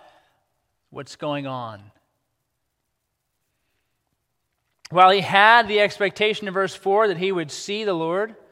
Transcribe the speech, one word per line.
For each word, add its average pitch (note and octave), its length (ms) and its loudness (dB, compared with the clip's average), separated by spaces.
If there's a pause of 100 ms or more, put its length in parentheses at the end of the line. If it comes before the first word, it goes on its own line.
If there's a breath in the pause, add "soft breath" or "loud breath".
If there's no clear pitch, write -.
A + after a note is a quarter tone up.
(880 soft breath)
what's C3+ 280 -18
going C#3+ 280 -8
on. A#2 380 -12 (3000)
While F#3 200 6
he G3 100 4
had G3+ 480 4
the G#3 140 0
expectation G#3 680 -2
in F#3 60 -8
verse F#3+ 200 -4
four G#3 360 0
that E3+ 80 -4
he F#3+ 160 -2
would D#3+ 180 -6
see G#3 320 -8
the G3+ 100 -2
Lord, F3+ 440 -4 (140 soft breath)